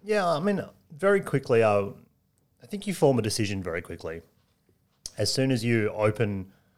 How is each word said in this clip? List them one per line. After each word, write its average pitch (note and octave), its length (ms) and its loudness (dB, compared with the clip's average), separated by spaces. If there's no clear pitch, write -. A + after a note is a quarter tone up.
Yeah, G#3 240 0
I D#3 140 0
mean, G3 240 -2
very G3 240 2
quickly, C3 420 2
I, G#2 200 4
I - 40 -20
think G3+ 200 -12
you G3 80 -4
form C#3 240 4
a A2 40 0
decision G2+ 400 -4
very F2 200 -6
quickly. E2+ 400 -12
As G#2 140 0
soon C3 200 0
as A#2 120 0
you A2+ 260 2
open G#2 600 0